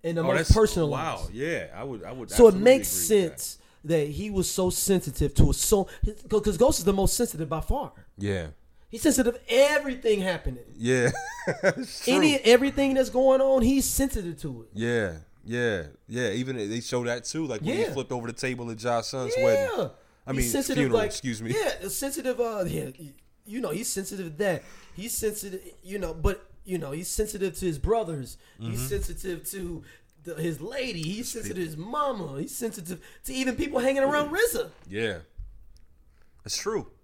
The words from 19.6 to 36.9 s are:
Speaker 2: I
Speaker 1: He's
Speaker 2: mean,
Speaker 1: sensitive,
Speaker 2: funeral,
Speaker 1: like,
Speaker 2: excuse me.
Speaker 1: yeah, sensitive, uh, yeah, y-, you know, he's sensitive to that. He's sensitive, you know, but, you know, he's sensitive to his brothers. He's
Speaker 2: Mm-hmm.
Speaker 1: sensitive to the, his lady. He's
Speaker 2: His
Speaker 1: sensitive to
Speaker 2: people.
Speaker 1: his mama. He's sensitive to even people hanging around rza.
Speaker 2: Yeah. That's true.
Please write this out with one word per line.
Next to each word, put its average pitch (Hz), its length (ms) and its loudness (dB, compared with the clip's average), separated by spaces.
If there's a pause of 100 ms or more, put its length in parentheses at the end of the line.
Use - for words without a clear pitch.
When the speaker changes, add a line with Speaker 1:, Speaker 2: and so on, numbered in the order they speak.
Speaker 2:
I 135 60 -6
Speaker 1:
He's 135 100 0
Speaker 2:
mean, 120 80 0
Speaker 1:
sensitive, 262 320 0
Speaker 2:
funeral, 120 180 2
Speaker 1:
like, - 60 0
Speaker 2:
excuse 117 340 -6
me. 117 160 -4
Speaker 1:
yeah, 175 320 -4
sensitive, 262 500 -4
uh, 226 300 -2
yeah, 147 220 -6 (100)
y-, 143 140 -16 (320)
you 220 160 -8
know, 180 80 -4
he's 185 180 -6
sensitive 190 440 -6
to 147 120 -14
that. 185 180 0 (320)
He's 214 220 -8
sensitive, 202 460 -6 (200)
you 190 160 -8
know, 170 140 -4
but, 185 380 -2 (160)
you 185 100 -4
know, 147 140 -6
he's 160 180 -8
sensitive 208 520 -4
to 190 40 -6
his 160 140 -2
brothers. 165 580 -2 (220)
He's 113 180 -6
Speaker 2:
Mm-hmm. 123 120 -4
Speaker 1:
sensitive 175 640 -6
to 175 300 -8 (420)
the, 165 100 -10
his 156 260 -4
lady. 233 400 -6
He's 196 320 -6
Speaker 2:
His 220 140 -8
Speaker 1:
sensitive 180 100 -6
to 170 140 -4
Speaker 2:
people. 156 120 -10
Speaker 1:
his 214 80 -10 (280)
mama. 143 240 -8
He's 269 120 -10
sensitive 185 460 -8 (240)
to - 80 -8
even 262 240 0
people 294 220 -2
hanging 269 240 2
around 294 300 2
rza. 440 380 0 (160)
Speaker 2:
Yeah. 98 340 -4 (1200)
That's - 140 -6
true. 202 300 -4 (160)